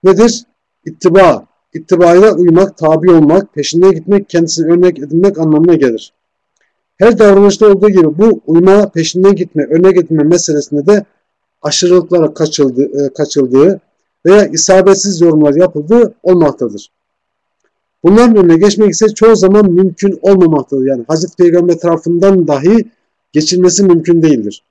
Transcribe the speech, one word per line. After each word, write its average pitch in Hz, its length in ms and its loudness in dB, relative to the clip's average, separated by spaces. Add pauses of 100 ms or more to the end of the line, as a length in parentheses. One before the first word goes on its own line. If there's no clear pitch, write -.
Nedir? 196 400 0 (400)
İttiba. 165 640 0 (240)
İttibayla 175 600 2
uymak, 180 420 0
tabi 160 340 0
olmak, 165 440 2
peşinden 170 380 0
gitmek, 190 360 -4
kendisine 165 440 -4
örnek 180 260 -2
edinmek 165 400 -4
anlamına 160 360 0
gelir. 123 380 -4 (840)
Her 220 220 2
davranışta 202 500 4
olduğu 202 220 2
gibi 160 280 0
bu 214 280 0
uyma, 190 420 2
peşinden 180 480 -2
gitme, 160 280 -6
örnek 180 320 0
edinme 165 260 -2
meselesinde 147 640 -4
de 202 180 0 (580)
aşırılıklara 170 720 -2
kaçıldı-, 143 680 -4
e, 135 100 -6
kaçıldığı 143 680 -2 (460)
veya 196 200 4
isabetsiz 190 760 0
yorumlar 151 340 2
yapıldığı 180 680 -2
olmaktadır. 139 680 -2 (1120)
Bunların 220 320 4
önüne 170 200 2
geçmek 202 340 0
ise 214 180 -2
çoğu 220 280 2
zaman 190 360 2
mümkün 185 500 -2
olmamaktadır. 160 640 0
Yani 127 220 -6
Hazreti 160 280 -6
Peygamber 175 420 0
tarafından 170 680 -2
dahi 170 420 -2 (420)
geçilmesi 180 520 -2
mümkün 170 380 0
değildir. 117 480 -2